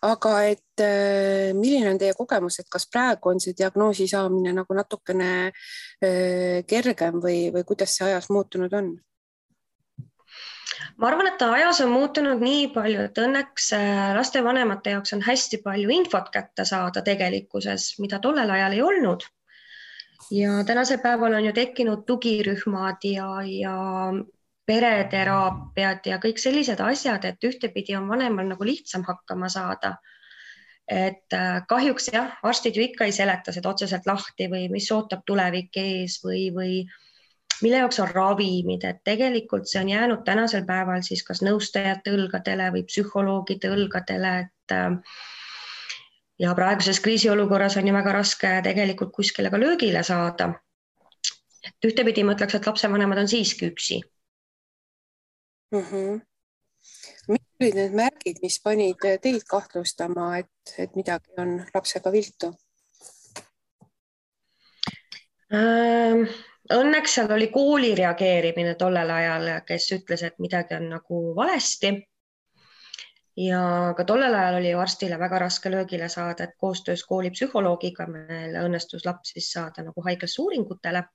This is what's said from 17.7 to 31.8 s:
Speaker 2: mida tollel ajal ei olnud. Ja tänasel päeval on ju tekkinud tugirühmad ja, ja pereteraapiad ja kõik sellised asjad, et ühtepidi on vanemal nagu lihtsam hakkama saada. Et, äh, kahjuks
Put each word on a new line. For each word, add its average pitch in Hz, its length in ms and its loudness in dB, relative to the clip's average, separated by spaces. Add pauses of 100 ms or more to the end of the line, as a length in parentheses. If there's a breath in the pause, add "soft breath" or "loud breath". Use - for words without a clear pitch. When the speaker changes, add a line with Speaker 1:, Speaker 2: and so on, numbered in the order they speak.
Speaker 2:
mida 202 200 -4
tollel 247 320 2
ajal 196 220 2
ei 214 100 2
olnud. 277 420 2 (1040 loud breath)
Ja 202 360 2
tänasel 247 320 2
päeval 233 340 2
on 214 140 2
ju 214 60 0
tekkinud 226 520 0
tugirühmad 202 1040 0
ja, 196 220 -4 (160)
ja 190 300 -4 (920)
pereteraapiad 196 1400 2
ja 190 160 -2
kõik 226 160 0
sellised 262 480 0
asjad, 240 400 0
et 185 240 -6
ühtepidi 220 480 -6
on 196 120 -4
vanemal 226 420 0
nagu 185 180 -6
lihtsam 247 380 -4
hakkama 180 420 -6
saada. 180 460 -4 (920 loud breath)
Et, 190 480 -2
äh, 180 360 -2
kahjuks 254 440 2